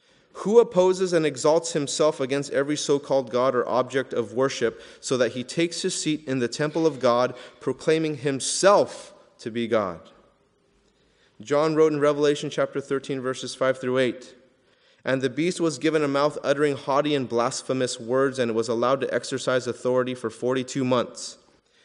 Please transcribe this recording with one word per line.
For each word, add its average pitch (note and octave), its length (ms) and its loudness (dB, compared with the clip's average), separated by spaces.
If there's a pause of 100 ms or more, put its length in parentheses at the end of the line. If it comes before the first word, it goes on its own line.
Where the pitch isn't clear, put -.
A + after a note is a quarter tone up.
(340)
"Who G#3+ 260 4
opposes F#3 540 2
and D#3+ 120 2
exalts D3+ 460 2
himself D3+ 480 0
against C#3 340 -4
every C#3+ 240 0
so-called C#3 540 0
God B2 240 2
or A#2+ 120 0
object B2 460 -2
of A2 200 -2
worship, B2 460 0 (200)
so - 180 -2
that A#2+ 140 2
he B2 120 -8
takes E3+ 380 -4
his F#3 140 -4
seat D3+ 320 -4
in C3+ 100 -2
the A#2+ 100 0
temple D3+ 380 -2
of C#3 140 0
God, B2 340 2 (260)
proclaiming D#3 580 -2
himself C#3+ 960 2 (240)
to B2 100 -10
be A#2 160 -4
God." G2+ 340 0 (1400)
John D3 320 2
wrote D#3 180 6
in D3 80 -2
Revelation D3 520 2
chapter C#3 300 -2
thirteen, C3+ 380 -4
verses B2+ 360 -6
five C3 240 0
through B2+ 180 0
eight, - 380 -2 (680)
"And C3 200 0
the C3 60 0
beast E3 300 -2
was D#3 200 0
given D#3 240 2
a C#3+ 40 0
mouth C#3+ 360 2
uttering C#3+ 320 2
haughty D3 400 0
and C3 120 -2
blasphemous B2 720 -2
words, B2+ 380 0
and A#2+ 140 0
it - 20 -2
was A2+ 160 0
allowed B2 320 0
to A#2+ 100 -4
exercise B2 540 -2
authority B2+ 480 -2
for B2 160 -6
forty-two B2+ 540 -4
months. - 540 -2 (480)